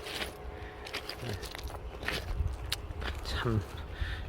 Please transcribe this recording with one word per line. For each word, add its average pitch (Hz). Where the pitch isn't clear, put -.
네. -
참, -